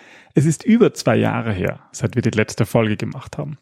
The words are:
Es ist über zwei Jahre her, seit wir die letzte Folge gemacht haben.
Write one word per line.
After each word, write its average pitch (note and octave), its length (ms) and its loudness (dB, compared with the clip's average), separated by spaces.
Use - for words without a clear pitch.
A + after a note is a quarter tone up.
Es D3 120 4
ist - 180 0
über A3 300 4
zwei A2+ 220 0
Jahre A2+ 360 0
her, F#2+ 400 -4
seit - 220 -4
wir A#2+ 80 0
die A#2 80 0
letzte G#2+ 340 -2
Folge A2 320 0
gemacht - 400 -10
haben. D3 260 -10